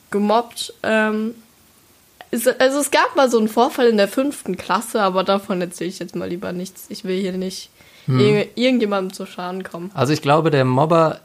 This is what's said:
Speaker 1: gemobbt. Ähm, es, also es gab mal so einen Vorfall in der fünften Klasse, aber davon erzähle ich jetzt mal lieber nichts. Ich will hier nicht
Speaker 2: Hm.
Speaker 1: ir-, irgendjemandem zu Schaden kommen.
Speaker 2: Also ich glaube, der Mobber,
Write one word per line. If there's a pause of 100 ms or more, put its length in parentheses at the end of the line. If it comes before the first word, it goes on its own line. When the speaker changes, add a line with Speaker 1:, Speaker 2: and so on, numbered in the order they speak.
Speaker 1:
gemobbt. (100)
Ähm, (960)
es,
also
es
gab
mal
so
einen
Vorfall
in
der
fünften
Klasse,
aber
davon
erzähle
ich
jetzt
mal
lieber
nichts.
Ich
will
hier
nicht (380)
Speaker 2:
Hm.
Speaker 1:
ir-,
irgendjemandem
zu
Schaden
kommen.
Speaker 2:
Also
ich
glaube,
der
Mobber,